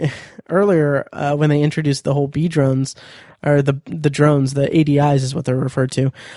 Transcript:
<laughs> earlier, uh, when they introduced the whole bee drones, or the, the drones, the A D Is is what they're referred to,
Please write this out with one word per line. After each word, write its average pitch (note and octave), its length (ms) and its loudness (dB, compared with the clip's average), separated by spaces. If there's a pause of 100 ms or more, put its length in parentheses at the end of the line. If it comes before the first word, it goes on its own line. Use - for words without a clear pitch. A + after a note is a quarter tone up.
(200)
<laughs> - 300 -20
earlier, E3 640 2
uh, C#3+ 240 -2
when D3+ 140 2
they D3 120 2
introduced D3 400 -2
the C#3+ 120 0
whole C#3+ 120 0
bee D3 220 -2
drones, C3+ 480 0 (480)
or D3 180 4
the, C#3 220 -2
the D3+ 260 -4
drones, C#3+ 440 2
the C#3 220 0
A D#3+ 60 6
D D3 160 2
Is C#3+ 240 2
is C3 120 -4
what C#3+ 100 -6
they're B2+ 120 -2
referred C3 360 -2
to, C3 200 0 (240)